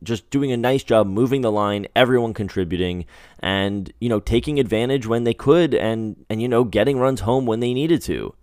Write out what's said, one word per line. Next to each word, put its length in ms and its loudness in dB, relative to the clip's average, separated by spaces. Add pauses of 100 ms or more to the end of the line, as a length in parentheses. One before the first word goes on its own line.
just 260 -8
doing 220 0
a 60 -2
nice 260 0
job 240 4
moving 320 0
the 140 0
line, 420 0
everyone 380 2
contributing, 720 -4 (340)
and, 640 -2
you 80 -2
know, 100 2
taking 400 0
advantage 480 0
when 160 0
they 100 2
could 400 2
and, 560 -2
and, 120 -4
you 80 -2
know, 160 4
getting 340 0
runs 220 0
home 240 0
when 160 -2
they 120 -2
needed 280 0
to. 420 -6